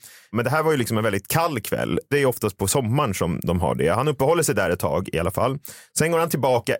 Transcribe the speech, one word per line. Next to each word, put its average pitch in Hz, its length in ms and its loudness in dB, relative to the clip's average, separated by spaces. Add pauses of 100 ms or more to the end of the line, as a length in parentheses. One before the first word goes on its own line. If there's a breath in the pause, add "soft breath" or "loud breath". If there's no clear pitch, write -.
(320 loud breath)
Men 113 120 0
det 120 60 -2
här 156 120 2
var 160 80 2
ju 156 60 4
liksom 117 220 0
en 107 60 0
väldigt 101 240 0
kall 160 320 0
kväll. 58 400 -2 (100)
Det 143 120 2
är 143 40 4
oftast 113 300 0
på 101 120 -2
sommaren 123 460 0
som 85 280 -2
de 87 180 0
har 71 140 0
det. 64 140 0
Han 117 200 2
uppehåller 151 340 2
sig 139 120 0
där 98 160 0
ett 90 100 0
tag 85 320 -2
i - 60 0
alla 87 120 0
fall. 131 280 -2 (400 loud breath)
Sen 165 140 2
går 165 60 2
han 165 120 0
tillbaka 127 500 0